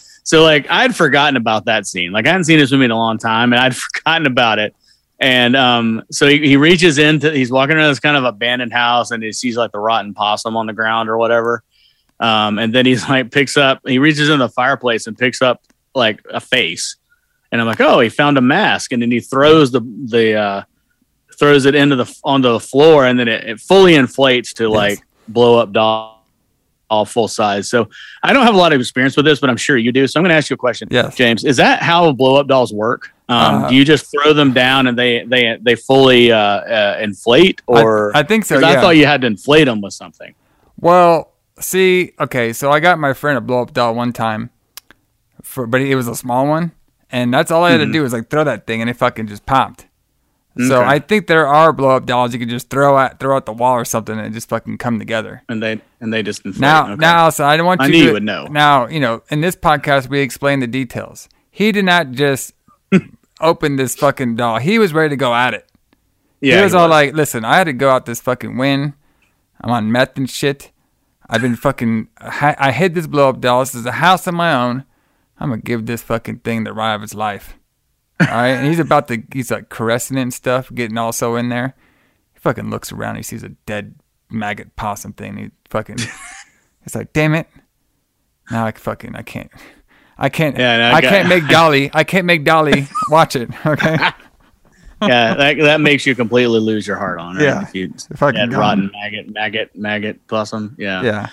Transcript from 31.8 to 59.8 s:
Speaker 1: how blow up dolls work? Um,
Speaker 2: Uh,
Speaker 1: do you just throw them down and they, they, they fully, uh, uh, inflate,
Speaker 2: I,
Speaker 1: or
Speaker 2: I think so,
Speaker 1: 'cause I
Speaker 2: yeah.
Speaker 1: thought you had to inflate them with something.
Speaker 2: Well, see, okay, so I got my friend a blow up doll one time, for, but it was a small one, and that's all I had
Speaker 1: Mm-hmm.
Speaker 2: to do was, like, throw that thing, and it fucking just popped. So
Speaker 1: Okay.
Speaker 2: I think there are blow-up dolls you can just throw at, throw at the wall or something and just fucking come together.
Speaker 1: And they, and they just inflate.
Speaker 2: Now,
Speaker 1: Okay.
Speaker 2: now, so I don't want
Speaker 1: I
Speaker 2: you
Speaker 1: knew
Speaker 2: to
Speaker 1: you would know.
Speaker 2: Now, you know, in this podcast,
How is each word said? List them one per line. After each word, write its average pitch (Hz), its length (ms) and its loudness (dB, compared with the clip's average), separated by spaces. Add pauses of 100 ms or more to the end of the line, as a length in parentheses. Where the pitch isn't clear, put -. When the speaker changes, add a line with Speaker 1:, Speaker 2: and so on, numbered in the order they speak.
Speaker 1:
how 170 300 2
blow 131 240 2
up 143 100 2
dolls 127 260 0
work? 107 380 -6 (180)
Um, 120 360 2
Speaker 2:
Uh, - 40 -4
Speaker 1:
do 127 60 2
you 139 100 6
just 147 260 2
throw 147 220 2
them 143 200 2
down 127 340 2
and 120 100 -2
they, 120 260 -2
they, 117 380 0
they 120 140 2
fully, 127 560 4
uh, 110 80 4
uh, 101 600 0
inflate, 117 720 2
Speaker 2:
I, 117 140 4
Speaker 1:
or 107 340 2
Speaker 2:
I 151 60 2
think 214 220 0
so, 139 100 -2
Speaker 1:
'cause 135 80 2
I 165 100 4
Speaker 2:
yeah. 127 80 4
Speaker 1:
thought 175 160 6
you 147 80 6
had 143 160 0
to 123 60 -2
inflate 143 380 2
them 110 160 -2
with 98 120 -14
something. - 400 -20 (460)
Speaker 2:
Well, 170 520 4 (280)
see, 185 600 0
okay, 120 340 -4
so 139 180 -2
I 151 80 4
got 170 180 2
my 143 160 -2
friend 147 240 -2
a 113 40 -4
blow 123 200 -2
up 117 120 -8
doll 120 200 0
one 120 180 -4
time, 113 380 -6 (920)
for, 123 240 -10
but 127 140 0
it 139 140 0
was 123 120 -2
a 117 80 -8
small 127 320 -2
one, 160 240 -2 (400)
and 123 200 -2
that's 165 200 0
all 165 120 2
I 175 60 4
had 165 120 2
Speaker 1:
Mm-hmm. 143 100 -2
Speaker 2:
to 160 80 -2
do - 20 0
was, 123 120 -2
like, 117 180 -8
throw 151 140 0
that 113 200 -4
thing, 113 160 -6
and 117 80 -4
it 120 60 -6
fucking 113 320 -4
just 104 180 -16
popped. 127 400 -2 (800)
So 131 140 2
Speaker 1:
Okay. 123 80 2
Speaker 2:
I 147 100 2
think 208 280 -2
there 160 200 2
are 156 240 4
blow-up 131 340 0
dolls 123 280 -2
you 123 60 -8
can 120 100 -6
just 120 200 -8
throw 139 280 2
at, 135 220 0
throw 135 180 0
at 127 80 -6
the 107 80 -8
wall 123 220 0
or 113 100 -2
something 110 340 -6
and 107 140 -10
just 113 160 -12
fucking 113 280 -6
come 117 220 -4
together. 107 480 -8
Speaker 1:
And 113 160 -8
they, 110 160 -6 (220)
and 110 120 -6
they 110 80 -2
just 104 240 -10
inflate. 95 160 -10
Speaker 2:
Now, 147 260 4
Speaker 1:
Okay. 101 80 -8
Speaker 2:
now, 165 340 4
so 151 160 -2
I 147 100 4
don't 165 100 0
want 180 160 0
Speaker 1:
I 135 40 2
Speaker 2:
you 143 80 2
Speaker 1:
knew 165 80 6
Speaker 2:
to 143 60 6
Speaker 1:
you 113 60 2
would 104 100 -2
know. 98 240 -6
Speaker 2:
Now, 147 400 2
you 156 120 -6
know, 117 300 -2
in 151 120 -2
this 175 140 -2
podcast, 139 540 0